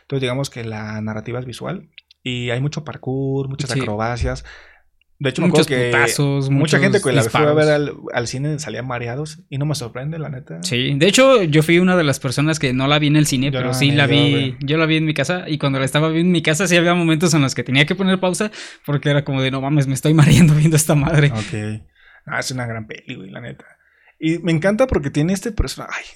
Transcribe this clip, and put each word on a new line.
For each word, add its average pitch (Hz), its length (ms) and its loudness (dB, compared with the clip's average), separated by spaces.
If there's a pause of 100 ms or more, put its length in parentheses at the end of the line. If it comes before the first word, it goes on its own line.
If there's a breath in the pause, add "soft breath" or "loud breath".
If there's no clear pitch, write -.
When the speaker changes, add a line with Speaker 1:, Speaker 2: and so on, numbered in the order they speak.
Speaker 1:
entonces 135 200 -4
digamos 131 260 -4
que 117 160 -12
la 107 380 -8
narrativa 110 360 -8
es 127 60 -8
visual 131 460 -12 (320)
y 123 260 -6
hay 120 140 -2
mucho 147 220 -4
parkour, 135 680 -6
muchas 135 200 -8
Speaker 2:
Sí. 131 100 -2
Speaker 1:
acrobacias. 117 640 -4 (760 loud breath)
De 139 120 -2
hecho, 143 100 -4
me 180 80 4
Speaker 2:
Muchos 156 180 4
Speaker 1:
acuerdo 127 180 0
que 120 80 -2
Speaker 2:
putazos, 139 580 0
Speaker 1:
mucha 139 80 2 (200)
Speaker 2:
muchos - 20 2
Speaker 1:
gente 196 200 2
que 135 120 -2
la 117 100 4
fue 113 200 0
a 151 100 4
ver 156 140 4
Speaker 2:
disparos. 151 40 4
Speaker 1:
al, 147 240 0 (180)
al 123 140 -2
cine 139 320 -4
salía 113 240 -10
mareados 131 560 -8 (100)
y 135 100 -8
no 143 80 0
me 151 100 -2
sorprende, 131 420 -8
la 143 120 -8
neta. 160 340 -12
Speaker 2:
Sí, 131 320 0
de 151 100 2
hecho, 247 380 6
yo 156 180 4
fui 170 160 4
una 180 180 4
de 175 60 4
las 135 160 0
personas 143 400 -2
que 131 140 -2
no 131 160 0
la 147 100 4
vi 151 80 0
en 147 80 4
el 151 120 4
cine, 135 260 0
Speaker 1:
Yo - 0 -
Speaker 2:
pero 127 160 -2
Speaker 1:
no, 127 60 -2
Speaker 2:
sí 143 160 2
Speaker 1:
ni 143 60 2
Speaker 2:
la 143 100 4
Speaker 1:
yo, 131 40 2
Speaker 2:
vi, 143 220 4
Speaker 1:
güey. 135 300 -2
Speaker 2:
yo 147 160 -2
la 160 80 2
vi 160 100 2
en 160 80 0
mi 151 100 0
casa 175 340 -2
y 151 100 -4
cuando 135 200 0
la 135 60 0
estaba 147 240 0
viendo 165 180 2
en 180 60 4
mi 165 100 2
casa 156 240 0
sí 175 100 2
había 175 180 4
momentos 165 400 2
en 147 80 4
los 127 120 0
que 123 80 -6
tenía 139 240 2
que 190 80 -2
poner 190 240 0
pausa 190 320 -2 (340 loud breath)
porque 147 260 -2
era 143 140 2
como 135 180 -2
de, 131 100 -2
"No 135 80 -4
mames, 139 260 2
me 135 80 -2
estoy 151 200 2
<laughs> 156 340 6
mareando 151 60 6
viendo 156 200 4
esta 147 220 2
madre". 143 360 2
Speaker 1:
Ok. 107 500 -6 (440 soft breath)
Ah, 127 140 -6
es 127 100 -6
una 127 160 -6
gran 110 220 -10
peli, 117 260 -14
güey, 95 160 -16
la - 100 -14
neta. 131 240 -18 (540 soft breath)
Y 165 220 -2
me 170 100 -2
encanta 202 380 2
porque 147 220 -2
tiene 160 240 0
este 220 180 -6
persona-, 139 360 -4
ay, - 160 -10 (100)